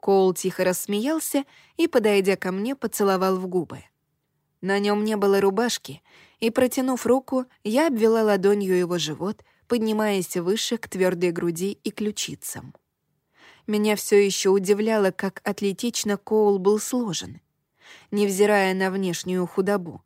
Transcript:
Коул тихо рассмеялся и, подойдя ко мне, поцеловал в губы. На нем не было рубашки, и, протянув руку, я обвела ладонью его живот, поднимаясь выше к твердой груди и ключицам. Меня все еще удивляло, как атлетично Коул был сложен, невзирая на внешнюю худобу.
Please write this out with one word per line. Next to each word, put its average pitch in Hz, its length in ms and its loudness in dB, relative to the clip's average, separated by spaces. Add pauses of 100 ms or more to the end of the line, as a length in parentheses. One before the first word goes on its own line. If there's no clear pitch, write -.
Коул 190 320 4
тихо 185 320 -4
рассмеялся 240 800 -2 (320)
и, 330 100 0
подойдя 202 500 2
ко 185 160 -6
мне, 214 220 -4
поцеловал 190 640 0
в 185 100 -6
губы. 180 380 -4 (760)
На 196 160 -2
нем 208 260 0
не 214 120 -2
было 196 240 2
рубашки, 196 640 -2 (360)
и, 226 120 0
протянув 254 560 0
руку, 254 380 0 (200)
я 254 220 2
обвела 226 360 2
ладонью 196 560 2
его 175 200 -2
живот, 147 460 -6 (240)
поднимаясь 214 680 0
выше 202 420 -2
к - 100 -12
твердой 180 440 0
груди 175 400 -4
и - 180 -8
ключицам. - 840 -8 (920)
Меня 214 300 2
все 208 200 2
еще 196 360 4
удивляло, 202 580 2
как - 340 -8
атлетично 202 720 -2
Коул 208 420 2
был 202 200 2
сложен, 208 640 -6 (680)
невзирая 202 640 2
на 190 160 0
внешнюю 185 560 -4
худобу. 190 600 -4